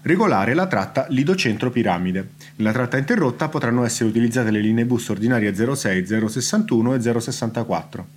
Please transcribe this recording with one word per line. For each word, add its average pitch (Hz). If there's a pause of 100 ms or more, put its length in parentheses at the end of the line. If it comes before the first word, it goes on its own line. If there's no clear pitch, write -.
Regolare 131
la 180
tratta 120
Lido 147
Centro 123
Piramide. 95 (260)
Nella 107
tratta 123
interrotta 147
potranno 123
essere 113
utilizzate 117
le 107
linee 113
bus 120
ordinarie 107
zero 117
sei, 95
zero 110
sessantuno 127
e 127
zero 117
sessantaquattro. 113